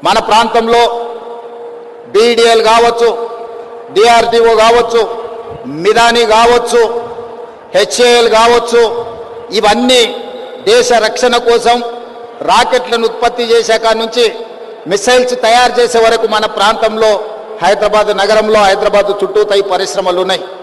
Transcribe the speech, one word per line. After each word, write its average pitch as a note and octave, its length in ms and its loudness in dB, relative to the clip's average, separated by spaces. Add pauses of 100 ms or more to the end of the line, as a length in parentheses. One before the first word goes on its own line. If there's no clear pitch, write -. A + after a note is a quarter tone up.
మన G3+ 120 2 (100)
ప్రాంతంలో A#3 540 2 (1300)
బీడీఎల్ A#3 540 4
కావచ్చు, A#3 400 4 (880)
డిఆర్డీఓ A3+ 560 4 (100)
కావచ్చు, A#3 400 2 (800)
మిదాని A#3 380 4 (120)
కావచ్చు, A#3 480 4 (920)
హెచ్ఏఎల్ A#3 640 2
కావచ్చు, A#3 480 4 (760)
ఇవన్నీ A#3+ 420 2 (680)
దేశ A#3 220 2 (140)
రక్షణ A#3 280 -2 (140)
కోసం A#3 280 2 (760)
రాకెట్లను A#3 600 0
ఉత్పత్తి A#3+ 420 -2
చేసే A3+ 260 2
కాడ A3 260 0
నుంచి A3+ 220 0 (680)
మిసైల్స్ B3 440 0 (120)
తయారు A#3+ 320 2
చేసే A#3 260 0
వరకు A3+ 300 0
మన G#3+ 100 0 (100)
ప్రాంతంలో, A3 560 0 (520)
హైదరాబాద్ G#3 480 2 (100)
నగరంలో, G#3+ 460 2
హైదరాబాద్ G3+ 520 0
చుట్టూ G3 220 0 (100)
తై G3 80 2 (140)
పరిశ్రమలు F#3 500 -2
ఉన్నాయి. F#3 200 -4 (180)